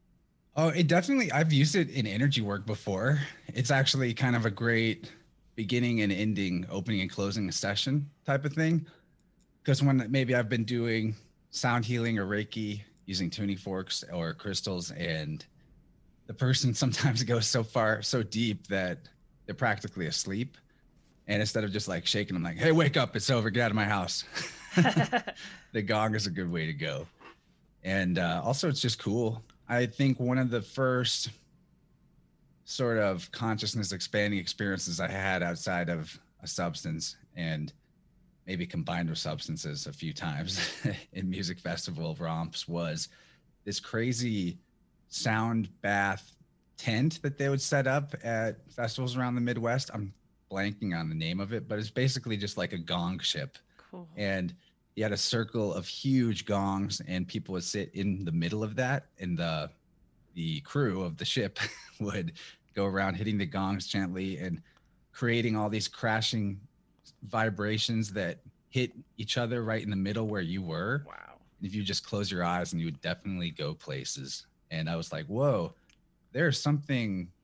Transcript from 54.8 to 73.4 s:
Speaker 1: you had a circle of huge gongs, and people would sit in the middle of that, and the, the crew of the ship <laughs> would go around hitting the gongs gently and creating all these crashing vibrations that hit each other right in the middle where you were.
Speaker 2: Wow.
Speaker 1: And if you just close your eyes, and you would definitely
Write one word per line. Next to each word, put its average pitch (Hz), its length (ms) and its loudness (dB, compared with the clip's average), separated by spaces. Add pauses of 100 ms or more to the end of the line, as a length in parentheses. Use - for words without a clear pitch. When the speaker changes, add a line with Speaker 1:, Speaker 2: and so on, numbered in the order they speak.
Speaker 1:
you 107 80 0
had 107 80 2
a 101 60 0
circle 110 560 0
of 87 140 -6
huge 123 580 2
gongs, 98 600 0
and 92 200 -2
people 95 260 -6
would 90 100 -2
sit 101 320 -4
in 98 300 0
the 82 60 -2
middle 85 320 0
of 107 120 -4
that, 127 320 0 (120)
and 90 180 -2
the, 80 340 -2 (640)
the 80 260 -2
crew 101 420 0
of 82 140 -6
the - 80 -6
ship 104 340 -2 (200)
<laughs> - 200 -16
would 98 340 -4 (420)
go 101 100 2
around 95 300 2
hitting 104 220 0
the 98 80 0
gongs 95 420 -2
gently 95 500 -2
and 90 240 -4 (500)
creating 117 440 2
all 107 140 2
these 107 180 0
crashing 107 720 0 (640)
vibrations 107 920 0
that 92 260 -2 (300)
hit 127 240 -2 (240)
each 113 200 -4
other 120 260 0
right 110 200 -2
in 104 60 -4
the 104 60 0
middle 107 320 0
where 104 140 -2
you 90 200 -2
were. 95 460 -2
Speaker 2:
Wow. 50 320 -18 (200)
Speaker 1:
And 101 80 -6
if 95 80 -6
you 107 80 -2
just 98 220 -4
close 101 260 -2
your 90 120 0
eyes, 87 300 0
and 82 80 0
you 82 60 -2
would 73 140 -8
definitely 87 500 -4